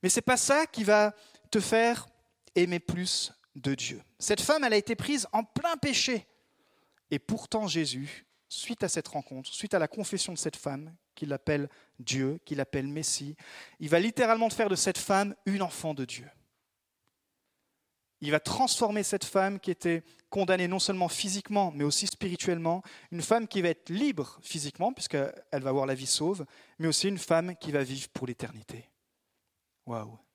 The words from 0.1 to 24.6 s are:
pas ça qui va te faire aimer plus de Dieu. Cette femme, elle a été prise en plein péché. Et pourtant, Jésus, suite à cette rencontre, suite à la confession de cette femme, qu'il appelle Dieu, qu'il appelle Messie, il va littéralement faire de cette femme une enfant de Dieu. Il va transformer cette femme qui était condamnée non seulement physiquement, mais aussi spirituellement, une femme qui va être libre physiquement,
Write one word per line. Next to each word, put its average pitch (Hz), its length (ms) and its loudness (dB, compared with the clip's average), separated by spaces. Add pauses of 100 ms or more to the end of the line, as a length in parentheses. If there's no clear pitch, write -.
pas 247 160 4
ça 294 300 4
qui 220 180 -4
va 208 300 6 (360)
te 214 100 4
faire 233 460 4 (500)
aimer 175 240 4
plus - 520 -2 (220)
de 139 200 -2
Dieu. - 280 -8 (160)
Cette - 220 0
femme, 294 240 4
elle 233 80 4
a 214 40 6
été 208 200 2
prise 285 360 -2
en 220 120 2
plein 330 320 -2
péché. 254 500 0 (840)
Et 143 80 -2
pourtant, 214 480 -2
Jésus, 143 580 -4 (220)
suite - 340 -6
à 190 60 0
cette 160 200 -4
rencontre, 135 440 -8
suite - 220 -6
à 190 40 4
la 156 100 2
confession 190 440 -4
de 165 60 -8
cette - 180 -4
femme, 151 380 -8 (200)
qu'il 147 180 -6
appelle 143 360 0 (320)
Dieu, 135 440 -2
qu'il 139 160 -4
appelle 135 280 -2
Messie, 147 480 -4 (420)
il 156 100 -6
va 165 120 6
littéralement 226 500 4
faire 214 180 2
de 190 80 2
cette 185 220 0
femme 202 360 2 (120)
une 196 160 0
enfant 165 320 -4
de 135 100 -4
Dieu. 123 240 -12 (1900)
Il 147 120 -2
va 151 80 6
transformer 214 640 0
cette - 220 -2
femme 196 340 2
qui 190 120 -6
était 170 320 0 (260)
condamnée 185 400 2
non 185 100 0
seulement 185 300 0
physiquement, 196 680 -2
mais 143 100 -2
aussi 147 220 0
spirituellement, 175 760 -2 (280)
une 170 120 -6
femme 226 260 2
qui 196 140 -2
va 170 80 2
être - 180 -6
libre 196 540 -2
physiquement, 165 500 -4